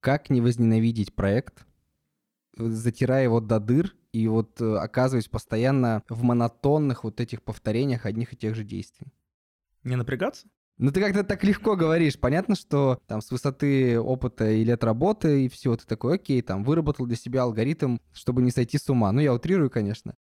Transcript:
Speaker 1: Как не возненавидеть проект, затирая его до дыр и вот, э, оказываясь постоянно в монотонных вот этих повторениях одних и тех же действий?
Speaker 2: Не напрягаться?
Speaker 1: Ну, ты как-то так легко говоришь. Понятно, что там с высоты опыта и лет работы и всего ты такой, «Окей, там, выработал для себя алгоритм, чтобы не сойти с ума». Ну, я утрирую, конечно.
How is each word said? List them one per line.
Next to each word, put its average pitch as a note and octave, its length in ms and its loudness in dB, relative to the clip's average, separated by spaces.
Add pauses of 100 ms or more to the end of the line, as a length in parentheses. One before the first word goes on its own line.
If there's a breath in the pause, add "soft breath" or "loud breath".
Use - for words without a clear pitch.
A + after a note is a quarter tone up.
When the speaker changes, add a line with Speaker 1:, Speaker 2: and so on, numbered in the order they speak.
Speaker 1:
Как C#3+ 280 -2
не B2+ 100 4
возненавидеть A2+ 760 2
проект, G2 500 -2 (920)
затирая A#2 640 0
его A#2 180 4
до A2 180 0
дыр B2+ 340 0 (200)
и A2+ 140 0
вот, A2 340 -2
э, A2 160 0
оказываясь B2+ 500 0
постоянно A#2 800 0
в A#2 160 -6
монотонных B2 800 0
вот A2 160 -8
этих A#2 220 -6
повторениях A#2 640 -4
одних A2 280 -6
и - 40 -20
тех A2 180 -4
же A2 80 -8
действий? G2 440 -12 (760)
Speaker 2:
Не B2+ 120 -4
напрягаться? B2+ 520 -6 (300)
Speaker 1:
Ну, B2+ 140 0
ты F#3 100 0
как-то G3+ 220 0
так G3 200 -4
легко G#3 320 2
говоришь. D#3+ 440 2
Понятно, E3 360 0
что C#3 520 0
там G#2+ 140 -6
с - 100 -12
высоты C3+ 680 0
опыта A#2 520 -2
и A2 120 2
лет A#2 200 0
работы C#3 600 2
и B2 40 -2
всего A#2+ 280 -2
ты - 80 -14
такой, B2 300 -2
«Окей, C3 260 -2
там, G2 220 -4
выработал D3 420 0
для A#2+ 100 -4
себя B2+ 280 -4
алгоритм, B2 540 -2 (140)
чтобы B2 300 -2
не B2 100 4
сойти C3 260 0
с - 120 -4
ума». A#2 220 4
Ну, C3 100 2
я C#3 120 4
утрирую, D#3 360 2
конечно. G#2+ 540 -4